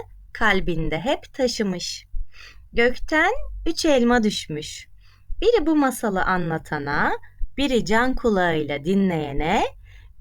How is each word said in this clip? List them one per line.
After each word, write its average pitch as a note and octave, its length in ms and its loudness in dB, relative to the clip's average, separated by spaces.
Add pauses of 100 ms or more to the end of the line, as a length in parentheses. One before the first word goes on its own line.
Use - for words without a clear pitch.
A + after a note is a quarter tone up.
(320)
kalbinde E3+ 680 0
hep C4+ 340 -4
taşımış. G#3 720 -4 (680)
Gökten D#4 600 2 (340)
üç - 180 -2
elma B3 380 4
düşmüş. - 680 -4 (520)
Biri G#4+ 260 4
bu D#4 100 4
masalı A#3 460 0
anlatana, E3 920 -2 (440)
biri C4 280 2
can A3+ 300 2
kulağıyla D#3+ 720 0
dinleyene, F3 800 0 (560)